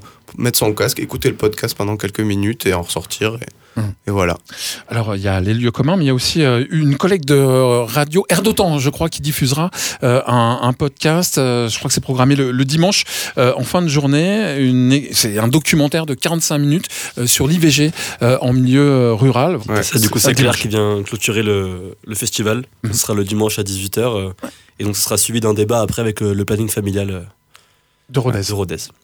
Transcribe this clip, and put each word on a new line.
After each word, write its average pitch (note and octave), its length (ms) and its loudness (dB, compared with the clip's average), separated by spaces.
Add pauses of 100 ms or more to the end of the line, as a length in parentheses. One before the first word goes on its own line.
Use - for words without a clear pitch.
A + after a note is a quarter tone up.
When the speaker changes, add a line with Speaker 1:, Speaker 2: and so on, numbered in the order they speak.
(360)
Speaker 1:
mettre A#2+ 220 0
son A2 140 2
casque, G#2 260 -2
écouter - 300 -4
le A2+ 80 -4
podcast - 400 -2
pendant G#2 200 -2
quelques G#2 240 -6
minutes G2+ 460 -2
et F#2+ 80 0
en F2 80 -2
ressortir. A2 580 -6
Et, - 60 -14 (280)
Speaker 2:
Hmm. G#2+ 180 -4 (140)
Speaker 1:
et G#2+ 40 -4
voilà. F#2 260 2 (540)
Speaker 2:
Alors, A2 260 -2
il F#2+ 60 -6
y G2+ 60 -2
a F#2+ 120 0
les G2+ 140 0
lieux A#2+ 160 0
communs, C#3+ 260 0
mais E3 80 2
il C3+ 40 2
y - 20 2
a C3 40 2
aussi, C#3 280 0
euh, B2 280 4
une D3 280 2
collègue F#3 260 2
de, D3 100 4
euh, C3 500 4
radio, D3 440 0
Air F3 140 2
d'Otan, G3 360 2
je C3 120 2
crois, E3 180 -2
qui - 140 -8
diffusera, D3 480 0 (320)
euh, B2+ 240 4
un, A#2+ 340 2
un B2 140 0
podcast. D#3 640 0
Euh, B2 320 0
je - 80 -6
crois - 100 -6
que - 60 -2
c'est - 80 -2
programmé C#3 340 2
le, C3+ 140 0
le B2+ 160 2
dimanche, E3 380 2 (340)
euh, B2+ 180 4
en C3 80 -4
fin F3+ 160 0
de E3+ 80 0
journée. D3+ 680 0
Une, B2+ 440 4 (100)
c'est G#2+ 260 -2
un A2+ 100 2
documentaire D#3+ 560 2
de D3 80 -4
quarante-cinq D#3+ 460 -2
minutes, D3 300 0 (280)
euh, B2 100 -4
sur C3 220 2
l'I E3+ 80 2
V D#3+ 140 4
G, D3 200 2 (300)
euh, A#2+ 220 4
en B2+ 100 0
milieu, B2+ 300 4
euh, B2+ 320 4
rural. C3 420 2 (100)
Speaker 1:
Ouais. G#2+ 160 0
Speaker 3:
Ça, - 160 0
du G#2+ 120 2
coup, C3 80 -2
Speaker 2:
C'est - 80 2
Speaker 3:
c'est - 60 4
Speaker 2:
un - 20 2
Speaker 3:
Claire B2 180 4
Speaker 2:
dimanche. - 80 -2
Speaker 3:
qui A2+ 80 -4
vient G#2 340 0
clôturer G#2+ 400 -2
le, F#2+ 540 -2 (100)
le A2 80 -10
festival. A2+ 500 -2 (180)
Speaker 2:
Mhm. A2 100 -4
Speaker 3:
Ce A#2 80 -2
sera A2+ 140 -2
le G2+ 100 0
dimanche G#2+ 340 -2
à G#2+ 40 -2
dix-huit G2 340 -6
heures, A2+ 220 -2
euh, F#2+ 160 -6 (460)
et F#2 40 -6
donc, G#2 140 -4
ce - 40 0
sera A2 140 -2
suivi A2+ 240 -2
d'un A2 140 2
débat G#2+ 260 2
après A2 220 -2
avec A2 180 -4
le, G#2 140 0
le G2 100 -2
planning G#2+ 240 -2
familial, G2 420 -4
euh, F#2 100 -8 (880)
Speaker 2:
De B2+ 120 -2
Rodez. A#2 180 0
Speaker 3:
Ouais, G2 60 -2
de G#2 80 -4
Rodez. F2 240 -4 (280)